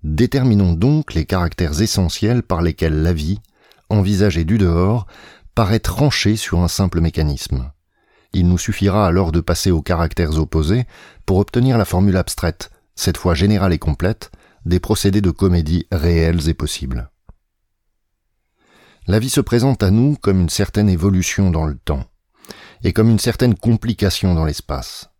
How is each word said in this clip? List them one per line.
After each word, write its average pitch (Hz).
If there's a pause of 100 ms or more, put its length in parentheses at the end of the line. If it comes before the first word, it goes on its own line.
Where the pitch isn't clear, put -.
Déterminons 101
donc 143
les 78
caractères 87
essentiels 107
par 85
lesquels 80
la 85
vie, 82 (500)
envisagée 98
du 98
dehors, 95 (480)
paraît 107
tranchée 110
sur -
un 87
simple 87
mécanisme. 71 (640)
Il 87
nous 87
suffira 101
alors 87
de 82
passer 85
aux 82
caractères 82
opposés 80 (400)
pour 95
obtenir 123
la 110
formule 95
abstraite, - (240)
cette -
fois 90
générale 95
et 78
complète, 87 (340)
des 87
procédés 101
de 92
comédie 85
réels 82
et 82
possibles. 64 (2000)
La 101
vie 131
se -
présente 120
à 95
nous 127
comme 95
une 87
certaine 104
évolution 92
dans 80
le 73
temps, 69 (800)
et 92
comme 110
une 110
certaine 120
complication 104
dans 80
l'espace. -